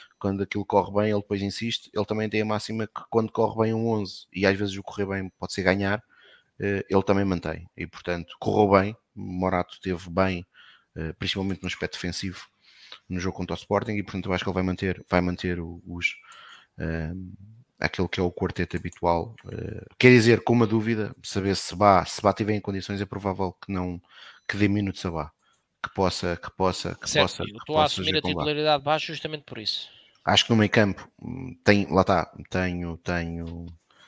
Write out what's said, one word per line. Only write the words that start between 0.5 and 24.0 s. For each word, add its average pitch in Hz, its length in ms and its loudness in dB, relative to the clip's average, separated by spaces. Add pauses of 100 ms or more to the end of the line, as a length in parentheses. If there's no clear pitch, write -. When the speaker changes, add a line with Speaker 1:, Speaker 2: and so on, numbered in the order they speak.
Speaker 1:
corre 98 280 2
bem, 104 180 2
ele 104 100 0
depois 101 220 -4
insiste. 110 520 -6
Ele 107 100 0
também 107 240 -4
tem 107 140 0
a - 20 0
máxima 107 420 -4
que - 240 -14
quando 110 220 0
corre 110 320 0
bem 113 100 0
um 113 140 0
onze, 104 440 -4
e 98 140 2
às 98 120 4
vezes 98 180 -4
o 98 60 -10
correr - 240 -6
bem 95 320 -6
pode - 140 -8
ser 98 100 -4
ganhar, 98 400 2 (580)
eh, 98 280 -2
ele 95 140 4
também 98 220 2
mantém. 85 420 -2 (100)
E, 80 100 -8
portanto, - 520 -8
correu 104 320 4 (100)
bem. 104 160 0 (180)
Morato 92 680 -2
teve 92 300 -6
bem, 90 360 0 (500)
eh, 80 220 -6
principalmente 95 440 -4
no 90 60 -6
aspecto - 260 -6
defensivo, 90 520 -8 (640)
no 90 120 -4
jogo 90 160 -4
contra 90 180 -4
o - 40 -8
Sporting, 104 380 0
e, 104 60 -4
portanto, 95 260 -6
eu 95 60 0
acho 90 100 -2
que - 60 -2
ele 87 40 -2
vai 92 80 2
manter, 92 480 -2
vai 90 100 4
manter 90 400 -2
o, 85 260 -10
os, 87 280 -4 (640)
ehm, 82 540 -6 (480)
aquele - 280 -2
que - 120 -4
é - 20 2
o 90 100 2
quarteto - 440 -4
habitual. 85 580 -2 (160)
Eh, 113 340 -10 (140)
quer 127 120 10
dizer, 117 340 8
com - 100 2
uma 120 120 6
dúvida, 107 560 -2
saber 98 340 0
se - 180 -4
Bá, 95 320 8
se - 160 -4
Bá 98 100 6
tiver 107 220 0
em 104 60 -2
condições, 98 400 -6
é 104 40 -2
provável 95 560 -4
que - 120 -12
não, 90 280 -4 (480)